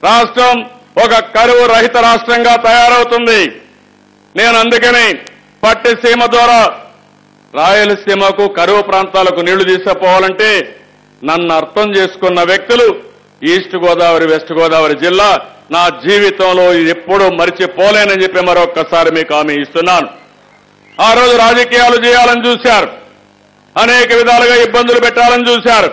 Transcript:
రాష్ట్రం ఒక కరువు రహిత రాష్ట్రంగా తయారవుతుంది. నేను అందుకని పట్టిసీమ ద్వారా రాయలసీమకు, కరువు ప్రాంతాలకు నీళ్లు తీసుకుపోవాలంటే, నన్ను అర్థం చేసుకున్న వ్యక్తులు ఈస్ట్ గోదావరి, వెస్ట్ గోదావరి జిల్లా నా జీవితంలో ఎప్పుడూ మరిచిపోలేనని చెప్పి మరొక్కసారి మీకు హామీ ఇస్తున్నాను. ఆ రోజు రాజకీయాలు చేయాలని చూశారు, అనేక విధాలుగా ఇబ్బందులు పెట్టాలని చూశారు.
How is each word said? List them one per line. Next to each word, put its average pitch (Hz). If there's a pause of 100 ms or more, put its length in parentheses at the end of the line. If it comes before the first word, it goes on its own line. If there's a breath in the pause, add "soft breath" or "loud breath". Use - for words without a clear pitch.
రాష్ట్రం 240 (460)
ఒక 220 (220)
కరువు 240 (100)
రహిత 233 (100)
రాష్ట్రంగా 233 (120)
తయారవుతుంది. 240 (960)
నేను 233
అందుకని 233 (560)
పట్టిసీమ 233 (120)
ద్వారా 240 (920)
రాయలసీమకు, 196 (100)
కరువు 185
ప్రాంతాలకు 190
నీళ్లు 185
తీసుకుపోవాలంటే, 185 (720)
నన్ను 165
అర్థం 208 (100)
చేసుకున్న 180 (100)
వ్యక్తులు 233 (680)
ఈస్ట్ 185
గోదావరి, 170
వెస్ట్ 156
గోదావరి 160
జిల్లా 190 (460)
నా 175 (200)
జీవితంలో 190 (280)
ఎప్పుడూ 190 (140)
మరిచిపోలేనని 190
చెప్పి 185
మరొక్కసారి 170
మీకు 156
హామీ 151
ఇస్తున్నాను. 165 (1000)
ఆ - (100)
రోజు 247 (120)
రాజకీయాలు 240
చేయాలని 240
చూశారు, 233 (840)
అనేక 240 (100)
విధాలుగా 240 (100)
ఇబ్బందులు 240
పెట్టాలని 240
చూశారు. 226